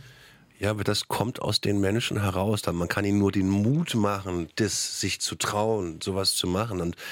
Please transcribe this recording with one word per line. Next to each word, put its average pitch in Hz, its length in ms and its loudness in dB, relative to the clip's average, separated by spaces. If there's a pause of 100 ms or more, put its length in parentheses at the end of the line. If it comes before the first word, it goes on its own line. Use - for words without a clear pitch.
(600)
Ja, 101 120 0
aber 104 120 -2
das - 240 0
kommt - 320 -2
aus - 220 0
den 101 180 2
Menschen 101 400 0
heraus. 101 440 0
Dann 85 140 -2
man 87 100 0
kann 101 180 0
ihnen 101 140 4
nur 98 120 4
den 95 160 2
Mut 110 460 2
machen, 98 600 0
das - 440 -2
sich - 220 -4
zu - 140 -4
trauen, 104 640 0
sowas 95 320 0
zu - 140 0
machen. 95 340 0
Und 87 140 -2 (160)